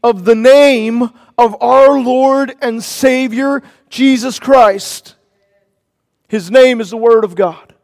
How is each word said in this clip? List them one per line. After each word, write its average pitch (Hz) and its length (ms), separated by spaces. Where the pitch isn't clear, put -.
of 208 220
the 226 100
name 240 760
of 226 260
our 269 380
Lord 262 600
and 233 220
Savior, 262 800
Jesus 254 500
Christ. 220 760
His 190 220
name 254 300
is 190 100
the 226 60
Word 226 280
of 175 100
God. 175 480